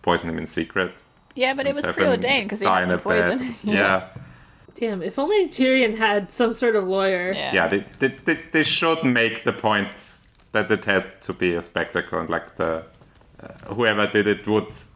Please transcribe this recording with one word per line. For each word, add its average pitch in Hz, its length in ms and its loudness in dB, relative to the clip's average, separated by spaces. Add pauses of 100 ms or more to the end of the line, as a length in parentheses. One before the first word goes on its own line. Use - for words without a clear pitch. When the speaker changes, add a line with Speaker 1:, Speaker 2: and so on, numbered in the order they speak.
Speaker 1:
poison 85 280 0
him 82 80 -4
in 80 80 -6
secret 90 460 -4 (420)
Speaker 2:
Yeah, 254 200 0
but 277 120 -4
it 277 40 0
Speaker 1:
and 277 60 -2
Speaker 2:
was 294 80 -6
Speaker 1:
have - 120 -2
him - 80 2
Speaker 2:
preordained 240 460 0
'cause 214 100 -6
he 196 60 0
Speaker 1:
die 185 140 2
Speaker 2:
had - 40 0
Speaker 1:
in 180 40 -2
Speaker 2:
the 180 60 2
Speaker 1:
a - 40 -2
bed. 175 400 0
Speaker 2:
poison. - 200 -6
<laughs> - 40 -18
Speaker 1:
Yeah. 196 420 2 (720)
Speaker 3:
Damn, 208 300 -4
if 190 160 -4
only 370 280 2
Tyrion 262 480 2
had 208 360 0
some 240 200 2
sort 233 220 0
of 208 100 4
lawyer. 190 480 0
Speaker 2:
Yeah. - 220 -4
Speaker 1:
Yeah, 85 140 4
they, 98 160 0 (160)
they, 131 80 2 (160)
they, 165 140 0 (120)
they 156 140 2
should 160 400 0
make 117 400 2
the 110 80 2
point 104 360 0 (600)
that 107 180 0
it 107 160 0
had 98 380 -2
to - 100 -8
be 90 220 0
a 85 80 -2
spectacle 85 560 -4
and, 82 100 -6
like, 82 280 -6
the, 82 280 -4 (560)
uh, - 340 -14
whoever 107 340 2
did 104 180 2
it 104 220 0
would 107 240 0 (240)